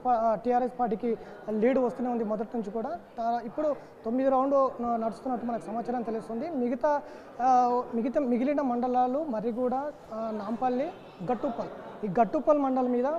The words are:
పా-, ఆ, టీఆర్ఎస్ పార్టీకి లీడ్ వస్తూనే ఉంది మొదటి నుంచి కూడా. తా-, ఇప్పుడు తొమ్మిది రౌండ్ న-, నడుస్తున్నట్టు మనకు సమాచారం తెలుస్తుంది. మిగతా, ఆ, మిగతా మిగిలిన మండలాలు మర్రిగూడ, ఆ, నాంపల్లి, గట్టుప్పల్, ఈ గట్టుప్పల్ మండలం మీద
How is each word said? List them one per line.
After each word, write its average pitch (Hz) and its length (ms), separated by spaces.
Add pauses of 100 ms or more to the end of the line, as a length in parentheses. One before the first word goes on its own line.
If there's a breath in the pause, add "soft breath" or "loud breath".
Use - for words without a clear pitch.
పా-, 247 100
ఆ, 226 180
టీఆర్ఎస్ 247 460
పార్టీకి 226 380 (320 loud breath)
లీడ్ 220 280
వస్తూనే 247 320
ఉంది 233 140
మొదటి 214 300
నుంచి 214 160
కూడా. 247 300 (180)
తా-, 233 280
ఇప్పుడు 294 300 (280 loud breath)
తొమ్మిది 254 240
రౌండ్ 269 540
న-, 233 140
నడుస్తున్నట్టు 226 500
మనకు 233 160
సమాచారం 233 400
తెలుస్తుంది. 226 480
మిగతా, 285 520 (400 loud breath)
ఆ, 247 400 (120)
మిగతా 233 260
మిగిలిన 262 400
మండలాలు 254 640
మర్రిగూడ, 240 500
ఆ, 285 160 (220)
నాంపల్లి, 226 800 (400)
గట్టుప్పల్, 226 360 (380)
ఈ - 20
గట్టుప్పల్ 254 500
మండలం 262 340
మీద 247 120 (140)